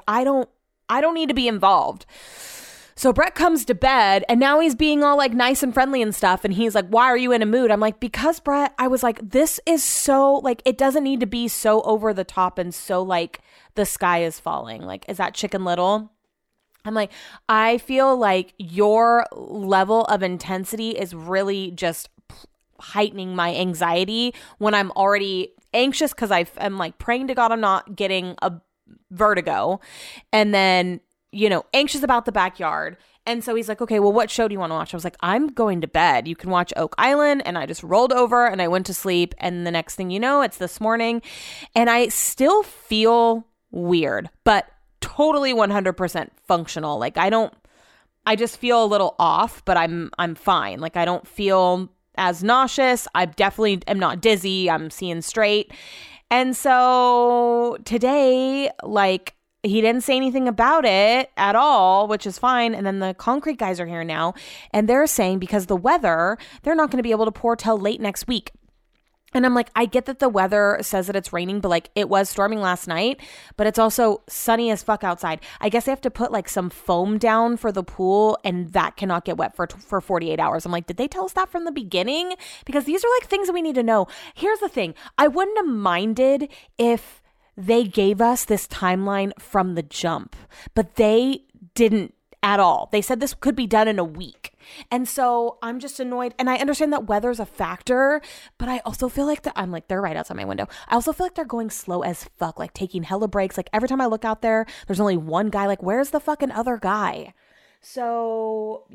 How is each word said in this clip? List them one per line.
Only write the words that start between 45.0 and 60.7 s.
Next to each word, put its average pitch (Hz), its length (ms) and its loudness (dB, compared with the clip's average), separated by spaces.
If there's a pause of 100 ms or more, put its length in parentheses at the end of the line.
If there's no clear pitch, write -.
totally 285 520 2
one 214 160 4
hundred 190 240 0
percent 175 400 -4 (120)
functional. 156 540 -2
Like, 123 180 -4
I 185 120 2
don't, 220 240 0 (720)
I 220 100 2
just 233 220 -4
feel 240 260 2
a - 20 4
little 202 320 0
off, 170 460 0
but 180 140 0
I'm, 170 400 -2
I'm 170 180 -4
fine. 131 440 -2
Like, 160 180 -8
I 170 80 2
don't 175 200 -2
feel 185 640 0 (280)
as 180 260 -2
nauseous. 254 720 2
I 180 100 2
definitely 196 600 0
am 196 100 0
not 170 220 -2
dizzy. 190 500 2
I'm 160 200 -2
seeing 170 320 -8
straight. 208 500 0 (580)
And 254 240 2
so 240 1300 4
today, 262 840 2 (120)
like, 196 520 0 (280)
he 214 160 0
didn't 233 240 2
say 262 140 2
anything 262 320 0
about 262 340 2